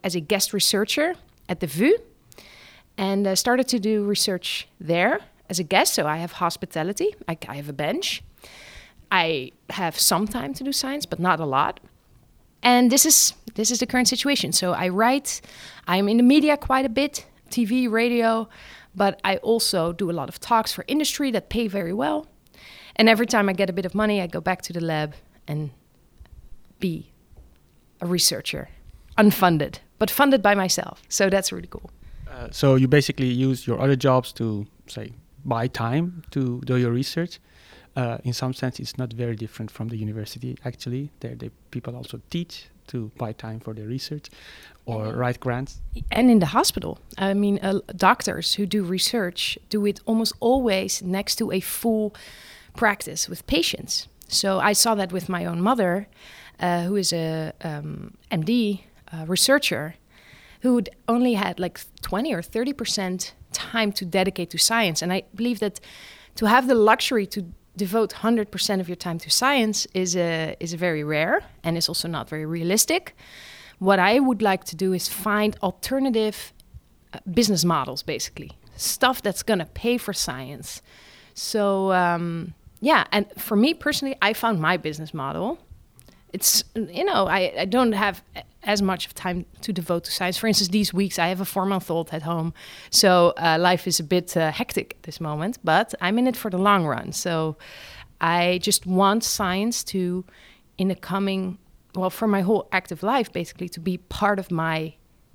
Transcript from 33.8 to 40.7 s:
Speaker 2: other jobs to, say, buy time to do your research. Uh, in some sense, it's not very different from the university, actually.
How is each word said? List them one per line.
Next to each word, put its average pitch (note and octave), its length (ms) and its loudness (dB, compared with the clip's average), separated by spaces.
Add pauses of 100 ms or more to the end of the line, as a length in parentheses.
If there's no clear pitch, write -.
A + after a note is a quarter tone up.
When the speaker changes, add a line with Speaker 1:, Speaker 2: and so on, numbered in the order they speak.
Speaker 2:
other C3+ 160 4
jobs B2+ 380 2
to, G#2+ 320 -4 (200)
say, A2+ 280 -14 (320)
buy A#2 200 -2
time D#3 680 -2
to B2+ 340 -2
do B2+ 100 2
your B2 140 2
research. C#3 500 -4 (560)
Uh, A#2+ 260 -2
in B2 100 -2
some C3 220 -4
sense, - 240 -4
it's - 180 -10
not B2 160 -6
very A#2 220 -4
different A2 380 -10
from A2+ 160 -8
the A2+ 80 -8
university, G#2+ 680 -8
actually. B2+ 540 -8